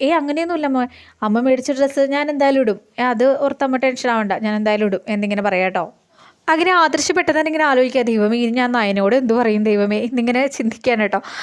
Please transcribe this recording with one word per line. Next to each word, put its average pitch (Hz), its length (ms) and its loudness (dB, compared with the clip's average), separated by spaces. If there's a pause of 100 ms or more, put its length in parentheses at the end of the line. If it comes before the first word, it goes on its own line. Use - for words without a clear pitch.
"ഏയ്, 285 120 2
അങ്ങനെയൊന്നുമില്ല 311 520 -2
അമ്മ, 262 180 0 (380)
അമ്മ 214 180 0
മേടിച്ച 254 320 0
ഡ്രസ്സ് 277 380 0
ഞാൻ 285 200 -2
എന്തായാലും 277 320 2
ഇടും, 208 180 0 (260)
അത് 247 200 0 (140)
ഓർത്ത് 277 240 -2
അമ്മ 262 140 0
ടെൻഷൻ 254 320 -2
ആവണ്ട, 220 320 0
ഞാൻ 214 140 -2
എന്തായാലും 214 300 0
ഇടും" 190 220 -2
എന്നിങ്ങനെ 208 360 -2
പറയാം 190 200 0
കേട്ടോ. 185 220 -2 (640)
അങ്ങനെ 330 260 2
ആദർശ് 311 400 2
പെട്ടെന്ന് 320 260 0
തന്നെ 311 120 0
ഇങ്ങനെ 311 140 0
ആലോചിക്കുക, 254 380 2
"ദൈവമേ, 220 340 0
ഇനി 240 140 0
ഞാൻ 247 200 0
നയനോട് 202 440 0
എന്ത് 254 180 2
പറയും 226 300 2
ദൈവമേ?" 208 400 2
എന്നിങ്ങനെ 240 440 0
ചിന്തിക്കുകയാണ് 233 560 -2
കേട്ടോ. 202 160 0 (240)